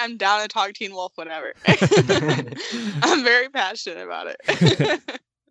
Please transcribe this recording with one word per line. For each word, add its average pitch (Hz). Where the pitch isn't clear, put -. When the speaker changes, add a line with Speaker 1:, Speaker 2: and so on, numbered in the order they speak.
Speaker 1:
I'm 233
down 202
to 214
talk 208
Teen 196
Wolf 185
whenever. 160
<laughs> -
Speaker 2:
<laughs> -
Speaker 1:
I'm 202
very 247
passionate 196
about 85
it. -
<laughs> -